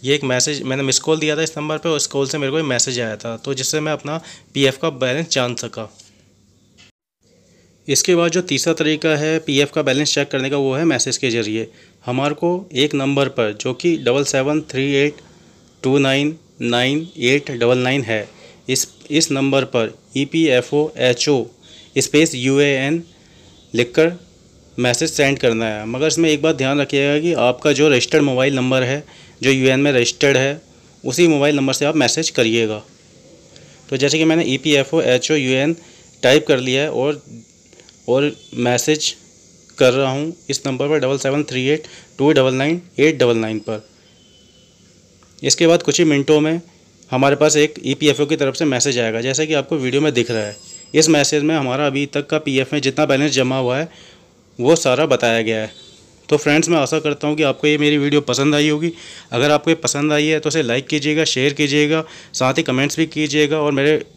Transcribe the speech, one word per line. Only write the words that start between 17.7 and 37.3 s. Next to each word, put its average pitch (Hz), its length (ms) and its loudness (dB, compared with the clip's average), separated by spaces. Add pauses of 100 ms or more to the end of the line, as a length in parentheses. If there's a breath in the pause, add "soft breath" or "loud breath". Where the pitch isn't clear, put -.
नाइन 127 240 0
है, 110 240 -4 (420 loud breath)
इस, 131 180 -2 (240)
इस 156 200 0
नंबर 135 360 0
पर 117 300 -2 (200)
ईपीएफ़ओ 147 720 0 (100)
एचओ 127 440 2 (520 loud breath)
स्पेस 147 400 2
यूएएन 139 680 0 (680 soft breath)
लिखकर 156 440 2 (600)
मैसेज 123 340 0
सेंड 139 280 0
करना 113 280 0
है। 107 200 -6
मगर 127 200 -2
इसमें 160 220 2
एक 147 120 0
बात 156 160 2
ध्यान 135 240 0
रखिएगा 143 380 0
कि 170 220 0
आपका 123 320 2
जो 147 160 2
रजिस्टर्ड 143 340 2
मोबाइल 135 320 0
नंबर 131 280 0
है, 135 200 -4 (380 loud breath)
जो 135 100 2
यूएएन 131 280 4
में 143 120 2
रजिस्टर्ड 131 460 2
है, 139 240 -2 (420 soft breath)
उसी 131 240 2
मोबाइल 147 280 4
नंबर 135 180 0
से 143 120 -2
आप 156 100 0
मैसेज 151 340 0
करिएगा। 113 520 0 (1080 loud breath)
तो 135 80 -4
जैसे 139 200 2
कि 160 80 4
मैंने 160 200 4
ईपीएफ़ओ 139 580 0
एचओ 127 320 2
यूएएन 135 400 0 (480 loud breath)
टाइप 143 240 6
कर 135 120 4
लिया 127 220 -2
है 151 100 -2
और, 139 300 -2 (880 loud breath)